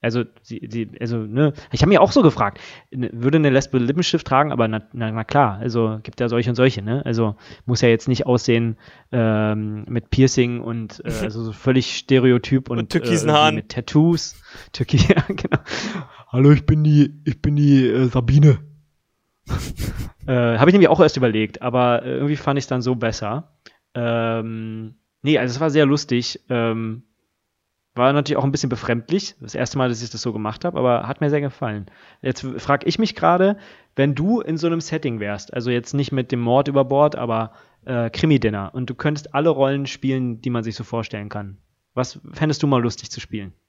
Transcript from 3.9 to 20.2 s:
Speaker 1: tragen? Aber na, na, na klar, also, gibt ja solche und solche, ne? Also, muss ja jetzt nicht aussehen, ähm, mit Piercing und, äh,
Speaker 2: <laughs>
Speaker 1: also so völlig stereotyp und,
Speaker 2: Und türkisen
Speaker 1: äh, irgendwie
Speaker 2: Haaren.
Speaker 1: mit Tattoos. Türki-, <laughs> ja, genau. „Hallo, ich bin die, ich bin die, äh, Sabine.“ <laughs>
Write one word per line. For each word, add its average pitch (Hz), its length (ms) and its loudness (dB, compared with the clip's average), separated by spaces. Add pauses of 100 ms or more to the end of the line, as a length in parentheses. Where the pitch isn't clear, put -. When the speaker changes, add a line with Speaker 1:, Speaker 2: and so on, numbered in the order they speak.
Speaker 1:
tragen? 143 260 2
Aber 120 160 0
na, 110 140 -4 (120)
na, 117 180 -6
na 110 120 -6
klar, 113 360 0
also, 113 420 -2
gibt - 180 -16
ja 120 80 0
solche 117 220 0
und 120 60 -2
solche, 127 260 2
ne? 117 240 -4
Also, 113 300 0 (320)
muss 123 140 0
ja 123 80 4
jetzt 113 180 2
nicht 127 180 0
aussehen, 117 520 0 (340)
ähm, 107 760 -2
mit 117 220 -6
Piercing 123 520 2
und, 117 440 -10
äh, - 40 -10
Speaker 2:
<laughs> 110 120 -4
Speaker 1:
also 110 220 -6
so 113 80 -8
völlig 127 460 -2
stereotyp 127 760 2
und, 120 80 -4
Speaker 2:
Und 113 100 -6
türkisen 147 400 0
Speaker 1:
äh, - 40 4
irgendwie 151 100 4
Speaker 2:
Haaren. 156 140 4
Speaker 1:
mit 151 120 -10
Tattoos. 160 720 0 (320)
Türki-, - 240 0
<laughs> - 160 6
ja, 160 140 4
genau. - 320 -4 (680)
„Hallo, 135 220 6
ich 147 140 4
bin 151 180 2
die, 147 400 4
ich - 160 -4
bin 147 160 -2
die, 143 320 6
äh, 123 200 2
Sabine.“ 131 500 6 (880)
<laughs> - 40 -8 (760)